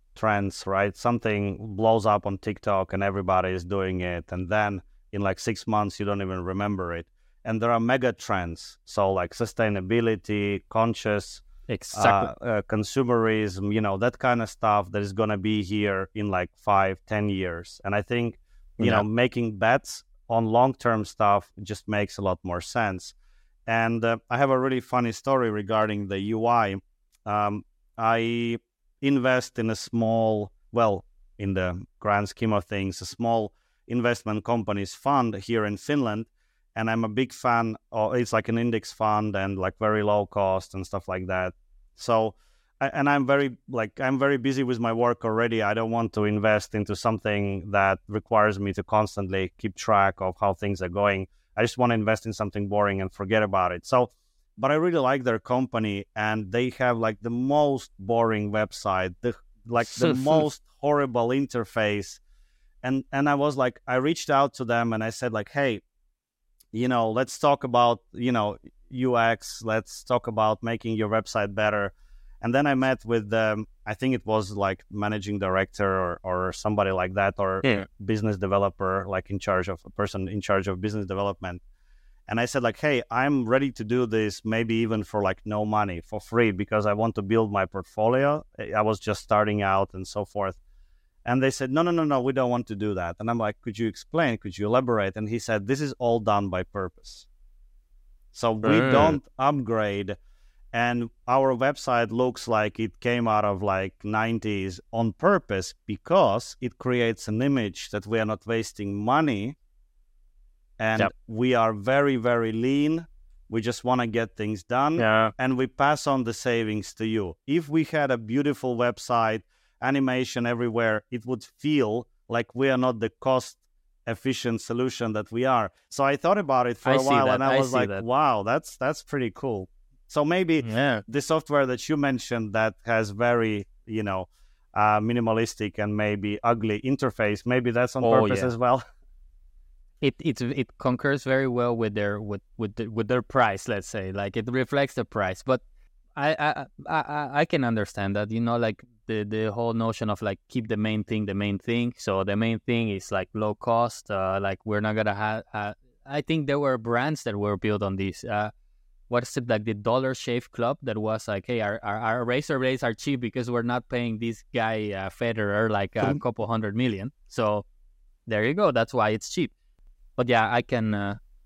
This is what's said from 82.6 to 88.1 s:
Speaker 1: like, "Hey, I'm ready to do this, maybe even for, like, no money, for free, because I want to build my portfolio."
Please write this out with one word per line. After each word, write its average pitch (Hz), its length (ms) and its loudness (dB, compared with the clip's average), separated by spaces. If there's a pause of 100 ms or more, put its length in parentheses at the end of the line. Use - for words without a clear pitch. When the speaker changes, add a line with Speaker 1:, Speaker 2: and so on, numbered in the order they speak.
Speaker 1:
like, 113 160 0
"Hey, 139 320 0
I'm 131 360 0
ready 135 260 2
to 113 100 -8
do 120 240 0
this, 107 360 -2
maybe 113 320 0
even 110 280 0
for, 104 180 -4
like, 95 240 -2
no 107 200 -2
money, 104 360 0
for - 180 -8
free, 117 320 2
because 104 360 0
I 104 60 2
want 110 220 0
to 107 60 -4
build 107 300 2
my 98 160 0
portfolio." 127 760 0 (140)